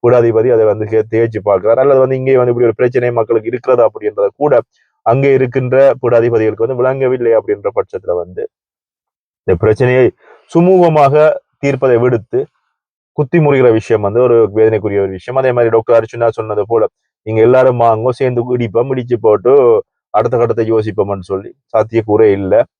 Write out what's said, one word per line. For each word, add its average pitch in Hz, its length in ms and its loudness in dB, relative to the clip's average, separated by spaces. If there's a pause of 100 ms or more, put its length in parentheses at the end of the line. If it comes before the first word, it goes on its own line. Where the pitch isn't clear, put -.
பீடாதிபதி 117 460 2
அதை 113 160 2
வந்து 107 200 -2
கே-, 107 240 -2
தேய்ச்சி 113 340 -2
பார்க்கிறார், 104 400 0
அல்லது 135 160 2
வந்து 131 200 0
இங்கே 131 180 0
வந்து 123 160 0
இப்படி 120 160 0
ஒரு 110 100 -6
பிரச்சனை 123 320 -2
மக்களுக்கு 113 400 -4
இருக்கிறது 123 320 0
அப்படின்றத 104 520 -2
கூட 135 260 0 (440)
அங்கே 135 280 2
இருக்கின்ற 127 420 -2 (240)
பீடாதிபதிகளுக்கு 117 680 0
வந்து 127 160 -6
விளங்கவில்லை 127 540 0
அப்படின்ற 101 400 -4
பட்சத்துல 92 400 -6
வந்து 87 280 -10 (1040)
இந்த 95 120 0
பிரச்சனையை 127 460 2 (460)
சுமூகமாக 165 640 2 (460)
தீர்ப்பதை 135 400 0
விடுத்து 120 400 -2 (760)
குத்தி 151 220 -2
முறிகிற 139 320 2
விஷயம் 110 300 0
வந்து 104 200 -2
ஒரு 123 140 2 (200)
வேதனைக்குரிய 107 440 0
ஒரு 95 160 -4
விஷயம். 123 240 -6
அதே 131 120 0
மாதிரி 120 220 0
டாக்டர் 117 240 2
அர்ச்சுனா 117 320 -2
சொன்னது 107 380 -6
போல, 113 160 0 (440)
"நீங்க 110 140 -4
எல்லாரும் 127 400 2
வாங்கோ, 113 280 0
சேர்ந்து 127 380 -2
இடிப்போம், 120 440 -4
இடிச்சு 123 300 -4
போட்டு 107 320 2 (600)
அடுத்த 113 240 0
கட்டத்தை 113 300 -2
யோசிப்போம்னு" 104 640 -4
சொல்லி 98 180 -8 (180)
சாத்தியக்கூறே 110 640 0
இல்லை. 98 280 0 (200)